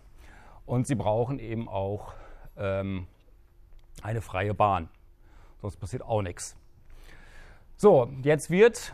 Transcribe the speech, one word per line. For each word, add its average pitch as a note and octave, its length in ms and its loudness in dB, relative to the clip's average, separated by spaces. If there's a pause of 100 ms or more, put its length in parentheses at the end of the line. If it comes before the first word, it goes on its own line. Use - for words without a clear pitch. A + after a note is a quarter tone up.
(640)
Und A#2+ 220 0
Sie C#3+ 80 0
brauchen A2+ 440 0
eben A2+ 280 -6
auch, G2 460 -6 (440)
ähm, G2 500 -4 (920)
eine A2 200 -4
freie G2 320 -2
Bahn, F#2+ 360 2 (720)
sonst G2+ 160 -10
passiert G#2+ 260 -10
auch A2 180 -2
nichts. - 360 -10 (1200)
So, D3 320 8 (140)
jetzt C#3+ 260 2
wird, G#3+ 440 6